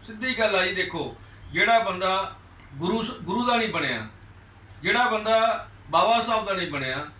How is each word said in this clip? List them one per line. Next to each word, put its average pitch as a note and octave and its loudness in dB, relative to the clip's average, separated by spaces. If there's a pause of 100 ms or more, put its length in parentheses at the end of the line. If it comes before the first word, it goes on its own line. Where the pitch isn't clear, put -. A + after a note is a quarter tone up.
ਸਿੱਧੀ A3+ -4
ਗੱਲ G3+ 2
ਆ F#3 4
ਜੀ, F3+ -2
ਦੇਖੋ E3 -6 (360)
ਜਿਹੜਾ A3+ 4
ਬੰਦਾ F#3+ -2 (400)
ਗੁਰੂ G3 0
ਸ-, A#3 -6
ਗੁਰੂ G3 -2
ਦਾ B3 4
ਨਹੀਂ A3+ 0
ਬਣਿਆ, C3 -4 (760)
ਜਿਹੜਾ F#3 2
ਬੰਦਾ A3 2 (220)
ਬਾਬਾ G#3 4
ਸਾਹਿਬ G#3+ 0
ਦਾ G3 -2
ਨਹੀਂ F3 -2
ਬਣਿਆ C3+ -6 (140)